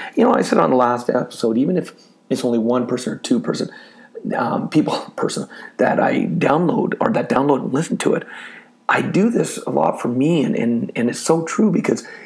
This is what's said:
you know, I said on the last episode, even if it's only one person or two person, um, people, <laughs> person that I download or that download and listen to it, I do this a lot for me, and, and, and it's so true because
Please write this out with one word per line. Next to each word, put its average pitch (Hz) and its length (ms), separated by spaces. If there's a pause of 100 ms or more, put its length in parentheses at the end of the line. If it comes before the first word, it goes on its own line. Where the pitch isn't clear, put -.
(160)
you 240 80
know, - 100
I - 80
said - 160
on 170 140
the 131 40
last 123 360
episode, 117 480
even 175 180
if - 160 (340)
it's 127 160
only 120 140
one 117 300
person - 260
or - 40
two - 220
person, - 300 (680)
um, - 320
people, - 300
<laughs> - 180
person - 320 (300)
that - 220
I - 260
download 147 720
or - 120
that - 180
download 135 360
and - 80
listen 151 240
to - 180
it, - 100 (640)
I 123 140
do 180 260
this 170 300
a - 100
lot 82 320
for - 60
me, 139 360
and, 113 120
and, 117 400
and 120 160
it's 123 80
so 165 240
true 214 280
because - 320 (220)